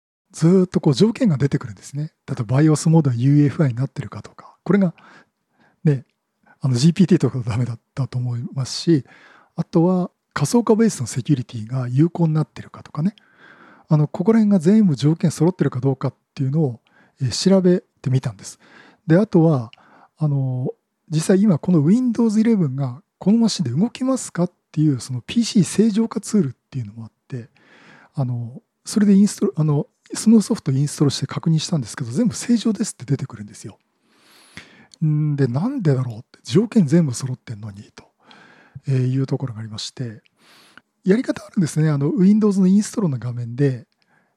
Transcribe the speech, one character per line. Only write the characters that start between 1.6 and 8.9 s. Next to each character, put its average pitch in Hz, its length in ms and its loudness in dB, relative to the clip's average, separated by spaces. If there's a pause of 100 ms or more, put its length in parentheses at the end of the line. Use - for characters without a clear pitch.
る 107 60 -16
ん - 20 -20
で - 60 -20
す - 140 -18
ね。 147 160 -6 (160)
例 139 60 -10
え 120 100 -6
ば、 120 140 -2
バ 147 40 4
イ 156 80 4
オ 151 60 4
ス 165 140 0
モ 160 100 6
ー - 20 6
ド 139 80 0
は 120 60 0
ユ 139 220 2
ー 147 80 6
エ 139 40 0
フ - 140 -2
ア 139 40 2
イ - 20 0
に 113 60 -4
な 127 100 -4
っ - 40 -10
て - 120 -10
る - 80 -14
か 104 120 -14
と - 100 -20
か、 - 320 -20
こ 175 100 0
れ 208 60 2
が、 180 140 0 (920)
ね、 139 200 2 (540)
あ 143 80 -4
の、 127 80 2
ジ 139 140 4
ー 165 40 4
ピ 185 120 4
ー - 20 2
テ 185 80 4
ィ - 40 4
ー - 20 -2
と 123 100 0
か 131 80 -8
ダ 107 160 -6
メ 123 80 -2
だ 120 120 -6
っ - 40 -18 (160)
た 131 140 -4
と - 80 -8
思 123 200 -4
い 120 60 -8 (100)
ま 135 120 -6
す - 120 -8
し、 160 280 0 (500)